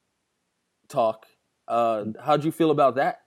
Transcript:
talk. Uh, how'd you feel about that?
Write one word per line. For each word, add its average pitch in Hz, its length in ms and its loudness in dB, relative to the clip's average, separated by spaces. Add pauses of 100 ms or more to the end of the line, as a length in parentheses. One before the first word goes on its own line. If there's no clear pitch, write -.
(880)
talk. 113 380 -2 (400)
Uh, 117 380 -2 (180)
how'd 147 220 0
you 160 80 -2
feel 160 180 2
about 143 240 2
that? 147 320 -2